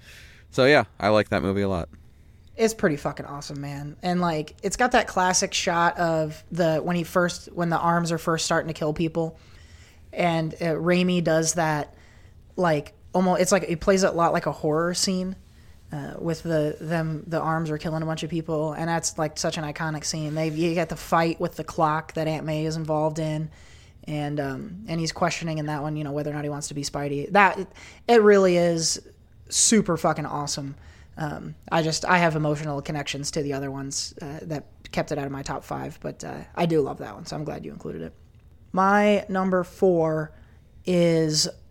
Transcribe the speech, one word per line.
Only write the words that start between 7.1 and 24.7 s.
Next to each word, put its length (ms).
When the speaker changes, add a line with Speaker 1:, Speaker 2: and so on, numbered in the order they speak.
Speaker 2:
when 180
the 80
arms 340
are 60
first 260
starting 240
to 60
kill 180
people, 440
and, 420
uh, 200
Raimi 500
does 300
that, 400
like, 380
almost, 280
it's 100
like, 160
it 120
plays 220
a 80
lot 220
like 140
a 60
horror 420
scene, 420
uh, 260
with 240
the, 380
them, 480
the 120
arms 300
are 80
killing 240
a 40
bunch 180
of 60
people, 420
and 160
that's, 300
like, 200
such 180
an 80
iconic 400
scene. 300
They, 140
you 260
get 140
the 80
fight 440
with 160
the 80
clock 500
that 120
Aunt 180
May 220
is 100
involved 440
in, 300
and, 320
um, 480